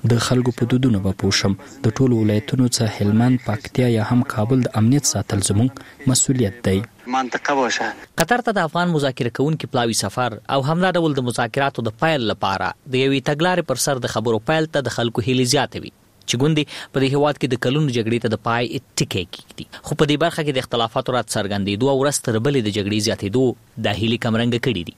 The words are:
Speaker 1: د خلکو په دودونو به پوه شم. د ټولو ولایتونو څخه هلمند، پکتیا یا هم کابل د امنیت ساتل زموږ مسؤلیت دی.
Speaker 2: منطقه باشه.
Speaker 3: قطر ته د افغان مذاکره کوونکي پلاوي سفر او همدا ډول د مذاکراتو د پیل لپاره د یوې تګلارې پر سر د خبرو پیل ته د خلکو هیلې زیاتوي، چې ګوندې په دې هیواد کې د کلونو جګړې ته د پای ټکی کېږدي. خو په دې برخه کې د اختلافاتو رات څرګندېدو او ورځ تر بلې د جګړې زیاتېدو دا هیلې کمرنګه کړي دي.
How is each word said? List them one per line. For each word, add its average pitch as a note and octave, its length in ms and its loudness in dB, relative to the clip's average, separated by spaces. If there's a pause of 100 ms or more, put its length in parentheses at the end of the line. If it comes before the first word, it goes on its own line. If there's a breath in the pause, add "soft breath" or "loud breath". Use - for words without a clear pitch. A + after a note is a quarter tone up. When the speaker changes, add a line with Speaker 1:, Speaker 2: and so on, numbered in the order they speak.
(140)
Speaker 1:
د A#2 140 2
خلکو B2+ 320 2
په A#2+ 140 0
دودونو B2 340 2
به F#2 160 -2
پوه G2 160 2
شم. G2 180 0 (300 loud breath)
د A2 100 0
ټولو B2 240 4
ولایتونو G#2+ 480 2
څخه A2 320 -2
هلمند، A#2 480 4
پکتیا A#2+ 460 0
یا G#2+ 160 0
هم B2 240 2
کابل B2 320 2
د - 140 0
امنیت C3 300 4
ساتل G2+ 380 -2
زموږ A#2 640 0
مسؤلیت B2+ 560 2
دی. F#2+ 80 2 (340)
Speaker 2:
منطقه C3 420 -2
باشه. A#2 380 0 (260)
Speaker 3:
قطر A#3 300 2
ته G#3+ 80 0
د F3 140 0
افغان F3 260 0
مذاکره C3+ 420 0
کوونکي D3 320 -2
پلاوي A#2+ 300 0
سفر A2+ 340 -2 (220)
او C#3 100 4
همدا F3 320 2
ډول D#3+ 180 0
د C3+ 120 -2
مذاکراتو C3+ 580 -2
د G#2+ 160 -6
پیل D#3 300 2
لپاره F#2+ 360 -2
د - 260 -8 (100)
یوې C#3 160 2 (100)
تګلارې F3 400 0
پر A#2+ 140 -2
سر C3+ 200 -2
د A2+ 80 -4
خبرو A2+ 260 0 (120)
پیل D#3 240 2
ته C#3 120 0
د A#2 100 -4
خلکو A#2 300 -2
هیلې B2+ 260 2
زیاتوي، A#2 380 -2 (380)
چې - 140 0
ګوندې D3+ 220 2 (280 loud breath)
په C#3 100 0
دې C3+ 120 2
هیواد C#3+ 260 2
کې D3+ 120 0
د B2 120 -2
کلونو C#3 320 0
جګړې A#2 280 0
ته B2 100 0
د - 140 -8
پای A#2+ 320 -2 (180)
ټکی G2 260 -2 (100)
کېږدي. - 320 -16 (180 loud breath)
خو - 160 -8
په D#3 100 6
دې D3 140 4
برخه E3 180 -2
کې D3 160 -2
د - 60 -
اختلافاتو A#2+ 520 -2
رات A#2 200 -2
څرګندېدو G2+ 560 0
او C#3 100 2
ورځ C#3+ 140 0 (100)
تر A2+ 120 0
بلې C#3 280 2
د G#2 100 0
جګړې G#2 300 0
زیاتېدو G#2 380 0 (420)
دا G#2 140 0
هیلې A2+ 260 0
کمرنګه A#2 400 0
کړي G2 220 -2
دي. - 80 -14